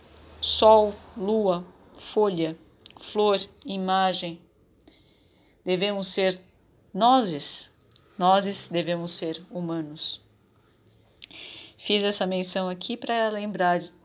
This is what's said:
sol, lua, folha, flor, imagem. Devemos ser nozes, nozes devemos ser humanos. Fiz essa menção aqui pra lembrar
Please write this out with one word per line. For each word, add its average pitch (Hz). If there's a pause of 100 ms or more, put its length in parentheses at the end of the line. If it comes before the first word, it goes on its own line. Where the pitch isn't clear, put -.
(420)
sol, 214 (220)
lua, 196 (320)
folha, 165 (400)
flor, 208 (260)
imagem. 185 (1200)
Devemos 196
ser 190 (540)
nozes, 214 (440)
nozes 190
devemos 170
ser 160
humanos. 165 (1600)
Fiz 208
essa 202
menção 185
aqui 180
pra 233
lembrar 185 (240)